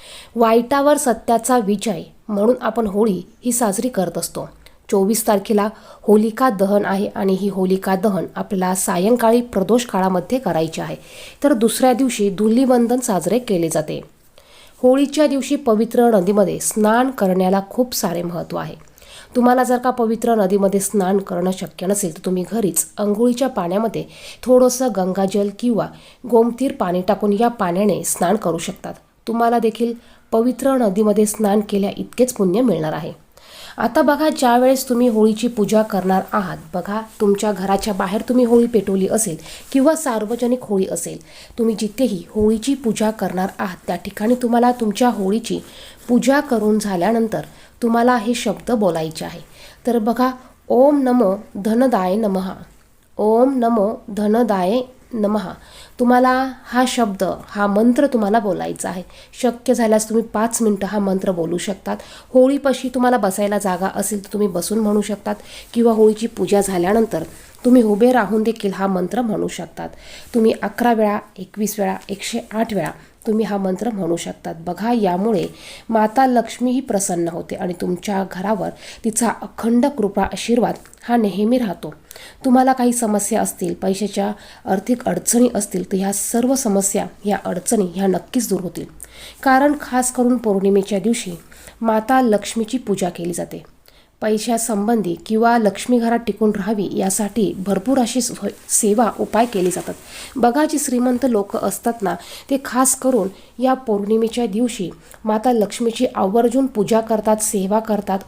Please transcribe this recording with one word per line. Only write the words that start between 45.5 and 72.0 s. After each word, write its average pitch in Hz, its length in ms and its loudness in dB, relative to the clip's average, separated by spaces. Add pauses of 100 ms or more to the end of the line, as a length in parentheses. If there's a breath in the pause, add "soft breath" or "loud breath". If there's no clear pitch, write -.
पूजा 247 320 2
करून 214 400 0
झाल्यानंतर 202 640 0 (400 loud breath)
तुम्हाला 240 360 2
हे 226 160 -2
शब्द 220 380 -4
बोलायचे 165 540 -2
आहे. 165 140 -12 (480 loud breath)
तर 240 120 0
बघा, 240 320 0 (380 loud breath)
"ओम 277 320 6
नमो 247 340 4 (200)
धनदाय 214 600 2
नमः, 190 340 -2 (680)
ओम 233 420 4
नमो 233 500 0
धनदाय 208 720 2 (320)
नमः." 208 360 -2 (500 loud breath)
तुम्हाला 254 520 2 (140)
हा 247 220 0
शब्द, 208 360 -2 (220)
हा 202 220 -2
मंत्र 240 400 4
तुम्हाला 220 320 0
बोलायचा 170 500 -4
आहे. 180 140 -8 (380 loud breath)
शक्य 240 320 0
झाल्यास 220 360 2
तुम्ही 226 160 0
पाच 226 360 -2
मिनटं 208 260 0
हा 208 120 -4
मंत्र 196 320 0
बोलू 170 260 -4
शकतात. 196 400 -6 (360 loud breath)
होळीपाशी 262 560 4
तुम्हाला 247 280 2
बसायला 202 400 0
जागा 185 380 -2
असेल, 202 300 -6
तर - 80 -12
तुम्ही 208 140 0
बसून 180 320 -2
म्हणू 208 220 2
शकतात 208 340 -6 (380 loud breath)
किंवा 233 180 4
होळीची 220 360 4
पूजा 196 340 0
झाल्यानंतर 190 640 0 (420 loud breath)
तुम्ही 247 180 8
उभे 214 280 4
राहून 220 320 2
देखील 214 300 -2
हा 190 140 -2
मंत्र 185 340 -2
म्हणू 180 260 -2
शकतात. 165 420 -12 (440 loud breath)
तुम्ही 226 280 4
अकरा 240 320 0
वेळा, 214 260 0 (180)
एकवीस 202 420 -6
वेळा, 190 160 -2 (140)